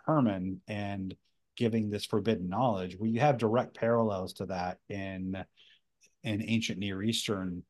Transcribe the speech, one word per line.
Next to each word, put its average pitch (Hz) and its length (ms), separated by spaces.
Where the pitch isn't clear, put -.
Hermon 98 600
and 101 480
giving 113 340
this 104 160
forbidden 101 440
knowledge, 95 500
well, 110 100
you 113 100
have 139 200
direct 117 360
parallels 110 580
to 101 120
that 90 320
in, 95 540
in 107 240
ancient 113 300
Near 98 240
Eastern 95 680